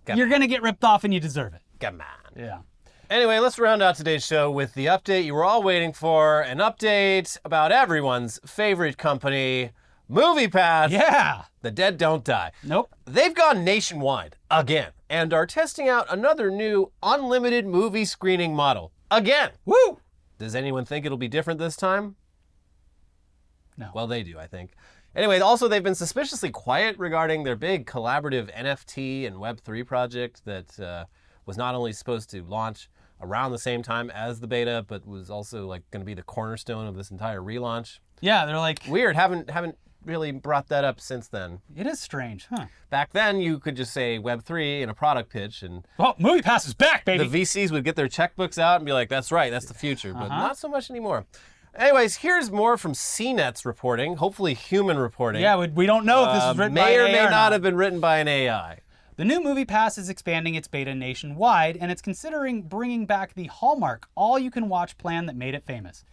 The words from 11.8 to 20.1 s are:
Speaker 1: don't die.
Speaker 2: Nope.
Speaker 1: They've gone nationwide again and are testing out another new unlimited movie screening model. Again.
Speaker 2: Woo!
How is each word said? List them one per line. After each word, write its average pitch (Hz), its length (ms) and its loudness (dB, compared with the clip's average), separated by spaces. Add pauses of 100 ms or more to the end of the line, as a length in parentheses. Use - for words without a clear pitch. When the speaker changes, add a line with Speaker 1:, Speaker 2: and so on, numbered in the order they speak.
Speaker 1:
don't 156 260 2
die. 98 280 0 (120)
Speaker 2:
Nope. 175 260 0 (160)
Speaker 1:
They've 302 300 2
gone 294 300 4
nationwide 139 720 0 (120)
again 147 420 2 (180)
and 165 240 0
are 165 120 4
testing 302 440 0
out 240 200 2
another 226 400 2
new 202 420 0 (120)
unlimited 240 600 2
movie 196 400 0
screening 175 500 0
model. 131 380 0 (160)
Again. 233 420 2 (140)
Speaker 2:
Woo! 440 340 6 (380)